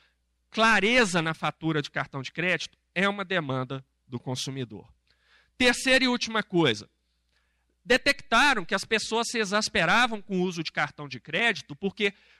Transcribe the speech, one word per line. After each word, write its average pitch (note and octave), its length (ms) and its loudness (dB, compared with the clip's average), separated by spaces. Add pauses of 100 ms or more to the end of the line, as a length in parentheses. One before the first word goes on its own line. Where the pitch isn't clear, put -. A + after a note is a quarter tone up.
(520)
Clareza G#3+ 680 4
na D#3+ 140 0
fatura D#3 480 -2
de - 80 -6
cartão C#3 320 -6
de - 100 -10
crédito E3+ 460 -2 (160)
é F#3+ 160 0
uma G3+ 160 -4
demanda C3+ 580 -4 (240)
do B2 120 -8
consumidor. B2+ 680 -8 (720)
Terceira B3+ 480 2
e - 20 4
última A3+ 360 0
coisa. C3 440 2 (1000)
Detectaram B3 800 2
que G3+ 100 -4
as F#3+ 100 -2
pessoas A3+ 460 -2
se A3+ 80 -2
exasperavam G#3 840 0
com F#3+ 160 -4
o F3+ 60 2
uso F3 180 -2
de - 100 -8
cartão D3+ 360 -6
de B2+ 120 -12
crédito F#3 560 -2
porque G3 380 -2 (260)